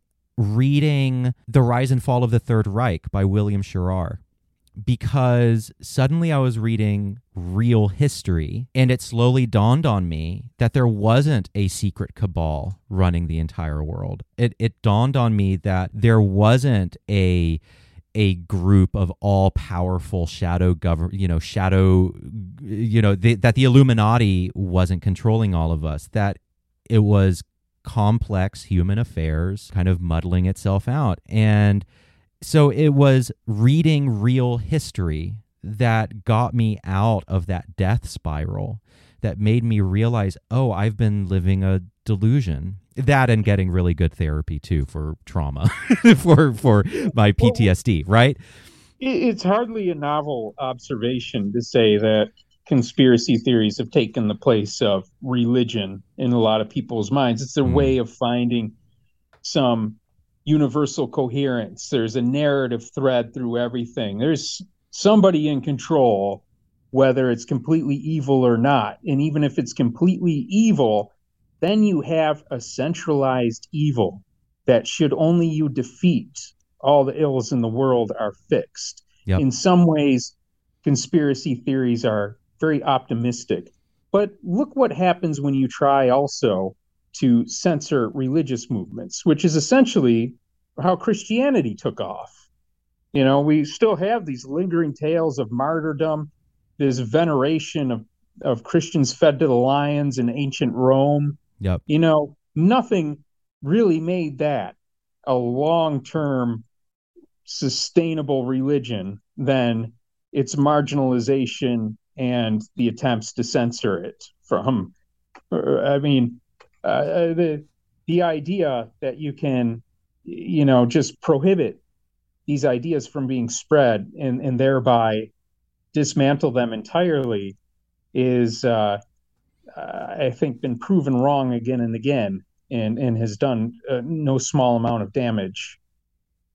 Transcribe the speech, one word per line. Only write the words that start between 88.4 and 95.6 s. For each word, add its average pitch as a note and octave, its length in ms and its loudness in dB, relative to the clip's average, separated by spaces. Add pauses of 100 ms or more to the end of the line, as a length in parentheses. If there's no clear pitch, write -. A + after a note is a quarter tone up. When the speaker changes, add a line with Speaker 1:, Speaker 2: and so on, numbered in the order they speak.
Speaker 2:
movements, G#2 560 -10
which D3+ 180 2
is D#3+ 120 2
essentially D3 800 2 (460)
how F3+ 140 2
Christianity G#3+ 800 -2
took - 240 -8
off. G2 320 -10 (840)
You C#3 100 0
know, C3+ 160 4
we D3+ 240 2
still G3 320 0
have G3 300 -2
these B2+ 200 -10
lingering E3 480 -4
tales D#3 460 -2
of A2 120 -6
martyrdom, D3+ 800 -4 (460)